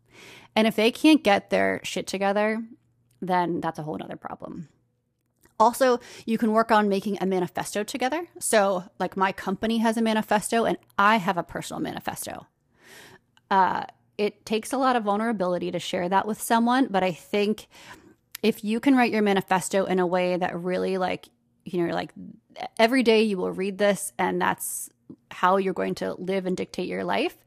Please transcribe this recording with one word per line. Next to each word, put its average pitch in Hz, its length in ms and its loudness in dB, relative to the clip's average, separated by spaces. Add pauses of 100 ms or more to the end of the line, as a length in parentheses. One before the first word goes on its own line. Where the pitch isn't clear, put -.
(560)
And 220 120 4
if 220 80 0
they 220 160 4
can't 302 320 6
get 202 260 2
their 190 340 2
shit - 240 -6
together, 208 560 -2 (580)
then 175 400 0
that's 165 180 -6
a 156 40 -8
whole 151 140 -8
nother - 180 -12
problem. - 520 -14 (920)
Also, 240 400 4 (260)
you 226 140 0
can 214 140 2
work 226 180 2
on 208 180 4
making 196 320 -2
a - 40 -2
manifesto 190 580 -2
together. 269 440 -4 (120)
So, 196 460 2 (140)
like, 180 160 -4
my 190 160 2
company 220 460 -2
has 226 180 2
a 233 60 -2
manifesto 220 640 0
and 175 120 0 (200)
I 208 200 6
have 180 200 0
a 170 60 -2
personal - 380 -8
manifesto. - 640 -8 (1040)
Uh, 190 320 2 (340)
it - 280 -4
takes - 280 -4
a 262 40 -2
lot 262 180 2
of 220 80 0
vulnerability 196 680 -2
to 175 80 -4
share 175 300 -4
that 196 160 2
with 214 160 -6
someone, 233 480 2
but 190 140 2
I 185 80 0
think 208 560 -2 (760)
if 214 220 0
you 220 160 -2
can 277 160 4
write 240 160 4
your 214 100 2
manifesto 190 640 2
in 185 140 0
a 180 80 2
way 180 280 0
that 180 240 -4
really, 185 380 -2
like, 185 320 -4 (340)
you 175 220 -2
know, 175 80 -4
like, 175 180 -6 (680)
"Every 240 240 4
day 220 180 6
you 214 160 0
will 185 140 -4
read 190 260 -6
this 202 400 0
and 180 240 -2
that's - 480 -4 (400)
how 185 280 2
you're 190 160 0
going 185 220 -4
to 190 200 -6
live 185 320 -4
and 180 100 -2
dictate 185 300 -8
your 185 160 -6
life," 196 440 -2